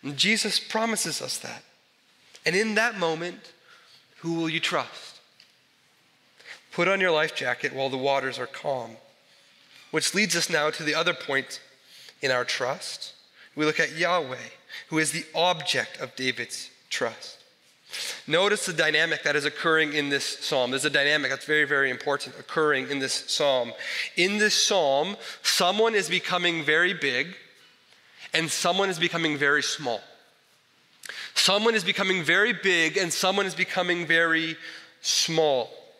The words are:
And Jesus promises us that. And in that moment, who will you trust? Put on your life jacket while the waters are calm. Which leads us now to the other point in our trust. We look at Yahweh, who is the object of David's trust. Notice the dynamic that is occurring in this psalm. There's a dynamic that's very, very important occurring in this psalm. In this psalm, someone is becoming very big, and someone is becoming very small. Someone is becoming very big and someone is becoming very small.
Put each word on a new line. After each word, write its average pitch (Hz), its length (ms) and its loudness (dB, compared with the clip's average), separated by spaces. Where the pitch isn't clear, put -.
And 139 140 -8
Jesus 202 420 2
promises 220 640 -2
us - 160 -6
that. - 240 -12
And 165 120 2
in 214 180 2
that 220 240 2
moment, 170 540 -4
who 165 160 -6
will 165 160 -2
you 160 100 -2
trust? - 640 -4
Put 175 160 2
on 196 120 2
your 185 120 4
life 156 240 2
jacket 127 360 -2
while 135 180 -2
the 131 60 -4
waters 131 440 0
are 123 60 -4
calm. 120 500 -6
Which 156 220 0
leads 196 200 2
us 170 160 0
now 151 200 2
to 160 120 -8
the 147 140 0
other 170 180 2
point - 460 -4
in 135 120 0
our 123 120 2
trust. - 680 -6
We 151 100 0
look 151 140 2
at 147 140 2
Yahweh, 160 440 0
who 160 100 0
is 156 140 2
the 165 120 -6
object 165 640 0
of 131 160 -10
David's 123 540 -4
trust. - 480 -6
Notice 202 400 2
the 185 60 -4
dynamic 156 500 2
that 147 140 2
is 143 80 2
occurring 156 500 2
in 143 140 0
this - 360 -2
psalm. 127 260 2
There's 131 140 -2
a 151 60 2
dynamic 143 400 2
that's 135 140 -4
very, 151 200 2
very 139 240 2
important 127 500 -4
occurring 139 520 0
in 143 80 -4
this 131 300 -4
psalm. 127 440 2
In 196 220 2
this 208 160 4
psalm, 165 600 2
someone 214 520 2
is 180 160 0
becoming 175 540 0
very 165 280 4
big, 143 440 -2
and 160 140 0
someone 190 400 2
is 165 80 -4
becoming 165 400 0
very 143 240 4
small. 120 400 -4
Someone 214 400 4
is 202 100 0
becoming 190 380 0
very 190 300 4
big 170 460 2
and 175 120 0
someone 196 360 0
is 175 80 -6
becoming 175 520 -2
very 160 520 2
small. 151 680 0